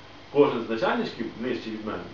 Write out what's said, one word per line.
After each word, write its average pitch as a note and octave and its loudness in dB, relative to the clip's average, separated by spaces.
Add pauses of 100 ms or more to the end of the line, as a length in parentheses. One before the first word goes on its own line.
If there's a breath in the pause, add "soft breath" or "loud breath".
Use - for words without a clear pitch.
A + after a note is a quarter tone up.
(320)
кожен B2+ 6
з G#2+ -4
начальничків, F3 0 (140)
нижче A2+ -4
від G#2+ -6
мене, F#2 -4 (160)